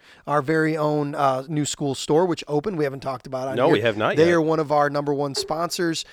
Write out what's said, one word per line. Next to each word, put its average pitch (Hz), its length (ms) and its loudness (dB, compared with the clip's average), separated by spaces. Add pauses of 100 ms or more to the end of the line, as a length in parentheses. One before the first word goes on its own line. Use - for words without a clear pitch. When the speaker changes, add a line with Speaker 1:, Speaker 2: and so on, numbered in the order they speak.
(260)
Speaker 1:
our 147 160 2
very 156 340 0
own, 151 380 0
uh, 139 320 0
new 151 180 -2
school 135 300 -4
store, 160 320 2
which 165 220 -4
opened, 151 280 -2
we 151 60 -2
haven't 135 220 -4
talked 131 200 -8
about 131 220 -6
on 135 80 -6
Speaker 2:
No, 123 120 2
Speaker 1:
here. 165 80 6
Speaker 2:
we 104 80 2
have 110 140 2
not 107 200 2
Speaker 1:
They 160 100 6
Speaker 2:
yet. 175 80 4
Speaker 1:
are 165 80 4
one 156 160 0
of 147 140 -2
our 147 180 4
number 143 240 -2
one 139 220 -2
sponsors. 165 760 -4